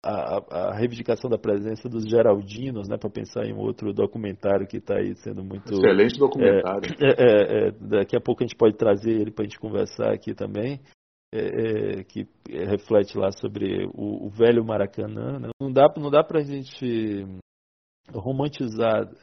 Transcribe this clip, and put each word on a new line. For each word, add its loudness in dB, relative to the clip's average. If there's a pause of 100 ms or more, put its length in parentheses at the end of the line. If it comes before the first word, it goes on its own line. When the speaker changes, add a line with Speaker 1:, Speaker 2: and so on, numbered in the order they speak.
Speaker 1:
a, -4
a, -4
a -4
reivindicação -4
da -8
presença -4
dos -6
Geraldinos, 0
né, -4
pra -8
pensar -8
em -8
um -10
outro -6
documentário -2
que -12
tá -4
aí -2
sendo -12
muito -12
Speaker 2:
Excelente 4
documentário. 2
Speaker 1:
É, 4
é, 6
é, 6
é, 0
daqui -2
a 0
pouco -2
a 2
gente -12
pode 6
trazer 2
ele 0
pra -6
gente -10
conversar -2
aqui -6
também, -6 (540)
é, -4
é, -14
que, -10 (240)
é, -6
reflete 0
lá 0
sobre -4
o, -8
o -12
velho 4
Maracanã, -4
né? -10 (100)
Não -6
dá, 8
não -8
dá 6
pra -2
gente -4 (880)
romantizar, -2 (120)